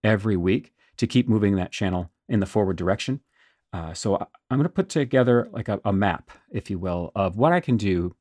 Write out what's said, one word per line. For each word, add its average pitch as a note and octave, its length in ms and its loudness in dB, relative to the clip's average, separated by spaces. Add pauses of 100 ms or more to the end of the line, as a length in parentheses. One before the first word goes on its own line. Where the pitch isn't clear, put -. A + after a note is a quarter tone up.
every G#2+ 320 2
week F#2 380 0 (240)
to A2 100 0
keep A#2+ 220 2
moving G#2 260 4
that F2+ 160 -2
channel F2+ 400 -4 (160)
in G#2+ 120 2
the F#2+ 80 0
forward F#2+ 300 0
direction. G2 440 -2 (500)
Uh, E2 220 -8
so G2 220 -2
I, - 100 -4 (240)
I'm C3 80 0
gonna D3 100 2
put F#3+ 220 -4
together, B2 640 2
like, A2 180 -8
a, G2+ 160 -2
a G2+ 80 2
map, F#2+ 380 0 (200)
if - 180 -8
you F#2+ 100 -4
will, F2 360 -4
of G2 220 -2
what D3+ 160 2
I F3+ 60 2
can B2+ 180 0
do F2+ 440 0